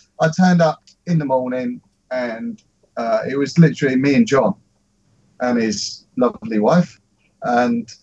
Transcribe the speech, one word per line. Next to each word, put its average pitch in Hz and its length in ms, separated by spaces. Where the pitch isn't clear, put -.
I 160 160
turned 180 240
up 160 220
in 175 120
the 147 60
morning 127 560
and, 117 520
uh, 135 320
it 135 80
was 139 220
literally 135 380
me 135 180
and 120 120
John. 110 280
And 120 100
his - 460
lovely 113 420
wife, 151 420
and 120 500